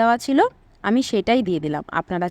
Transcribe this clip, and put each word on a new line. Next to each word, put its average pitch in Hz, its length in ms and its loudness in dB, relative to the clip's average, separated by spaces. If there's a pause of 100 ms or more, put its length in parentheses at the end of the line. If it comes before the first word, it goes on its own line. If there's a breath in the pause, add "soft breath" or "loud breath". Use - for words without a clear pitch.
দেওয়া 233 240 4
ছিল, 277 140 2 (500)
আমি 233 120 2 (100)
সেটাই 226 380 2
দিয়ে 170 160 -2
দিলাম। 147 200 -4 (160)
আপনারা 180 300 -4